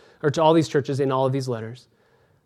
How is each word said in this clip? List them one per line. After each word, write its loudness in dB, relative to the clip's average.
or 2
to 0
all 6
these 4
churches -2
in 0
all 0
of -2
these -6
letters, -10